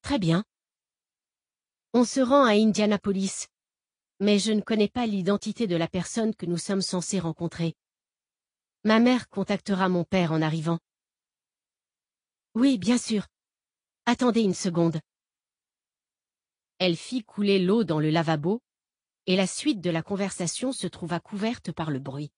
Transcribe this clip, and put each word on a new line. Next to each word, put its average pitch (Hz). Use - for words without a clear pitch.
« -
Très 277
bien. 170
On 247
se 269
rend 269
à 220
Indianapolis, 208
mais 208
je 208
ne 214
connais 214
pas 247
l'identité 202
de 175
la 165
personne 214
que -
nous 175
sommes 196
censés 180
rencontrer. 165
Ma 220
mère 247
contactera 196
mon 180
père 175
en 160
arrivant. » « 160
Oui, 254
bien 226
sûr. 220
Attendez 233
une 196
seconde. » 170
Elle 180
fit 247
couler 202
l'eau 190
dans 156
le 151
lavabo, 160
et 185
la 190
suite 240
de 175
la 160
conversation 190
se 202
trouva 170
couverte 214
par 160
le 135
bruit. 143